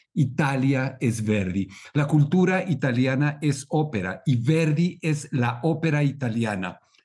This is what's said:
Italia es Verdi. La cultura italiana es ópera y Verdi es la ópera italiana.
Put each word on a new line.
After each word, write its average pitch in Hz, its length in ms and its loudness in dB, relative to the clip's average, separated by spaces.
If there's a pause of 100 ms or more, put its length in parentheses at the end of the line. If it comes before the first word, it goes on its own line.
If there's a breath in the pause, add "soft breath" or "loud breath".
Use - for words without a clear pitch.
(120)
Italia 135 880 0
es 107 240 0
Verdi. 98 420 0 (280 loud breath)
La 147 120 2
cultura 180 560 2
italiana 135 800 0
es 147 280 -2
ópera 110 540 -2
y 131 120 2
Verdi 160 680 0
es 151 300 -4
la 120 320 -2
ópera 160 400 0
italiana. 110 720 -2 (260 soft breath)